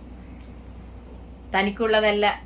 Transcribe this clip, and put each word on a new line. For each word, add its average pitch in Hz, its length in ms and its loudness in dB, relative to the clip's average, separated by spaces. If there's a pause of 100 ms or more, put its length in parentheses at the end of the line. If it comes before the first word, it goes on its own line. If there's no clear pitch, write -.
(1600)
"തനിക്കുള്ളതല്ല, 208 920 4